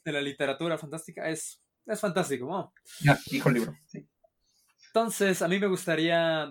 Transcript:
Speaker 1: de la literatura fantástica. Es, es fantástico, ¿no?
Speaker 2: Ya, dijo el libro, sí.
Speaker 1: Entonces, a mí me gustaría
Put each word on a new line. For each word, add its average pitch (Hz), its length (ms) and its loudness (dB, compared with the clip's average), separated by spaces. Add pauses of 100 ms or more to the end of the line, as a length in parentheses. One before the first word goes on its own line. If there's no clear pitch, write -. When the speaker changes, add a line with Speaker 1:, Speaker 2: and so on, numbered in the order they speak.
Speaker 1:
de 151 80 -4
la 143 80 0
literatura 143 580 -2
fantástica. - 520 -8
Es, - 300 -8 (260)
es 214 120 -4
fantástico, 147 480 0
¿no? 180 260 -6 (280)
Speaker 2:
Ya, 143 180 6 (100)
dijo 135 200 0
el 123 80 4
libro, 113 180 -2 (120)
sí. - 200 -18 (840)
Speaker 1:
Entonces, 202 540 2
a 165 60 2
mí 190 100 2
me 202 100 2
gustaría 165 840 2